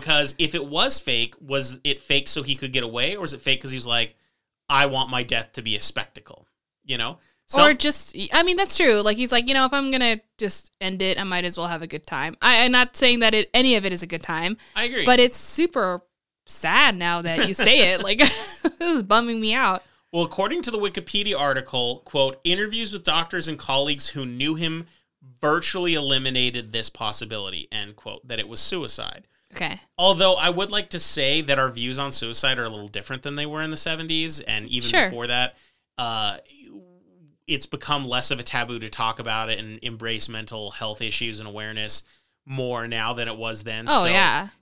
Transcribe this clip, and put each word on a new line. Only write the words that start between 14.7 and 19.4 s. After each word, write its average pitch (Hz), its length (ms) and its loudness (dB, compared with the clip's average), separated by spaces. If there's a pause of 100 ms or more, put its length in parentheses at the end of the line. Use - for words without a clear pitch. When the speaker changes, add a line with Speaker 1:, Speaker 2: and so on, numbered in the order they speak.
Speaker 1:
I 220 80 -2
agree. 240 200 -2
Speaker 2:
But 247 140 6
it's 247 180 6
super 208 680 -2 (440)
sad 214 500 4
now 175 260 0
that 170 260 0
you 196 60 -2
say 220 380 8
it. 185 100 0
Speaker 1:
<laughs> - 20 -4
Speaker 2:
Like, 208 140 0
<laughs> 415 440 2 (160)
this 339 180 0
is 233 60 0
bumming 226 380 2